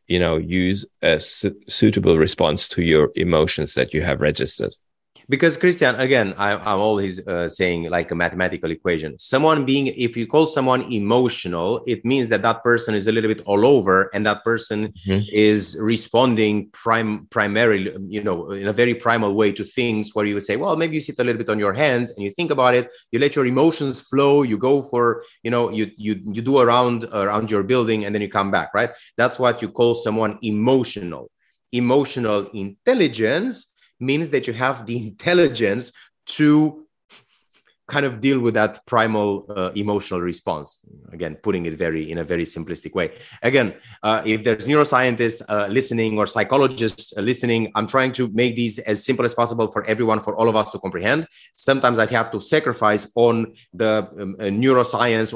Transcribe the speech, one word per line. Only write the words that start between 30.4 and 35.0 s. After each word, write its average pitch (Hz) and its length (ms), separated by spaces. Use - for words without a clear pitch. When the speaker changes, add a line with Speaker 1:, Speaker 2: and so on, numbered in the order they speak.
Speaker 2:
emotional. 107 880
Emotional 120 840
intelligence 139 1120
means 143 320
that 139 160
you 120 60
have 123 340
the 120 100
intelligence 120 920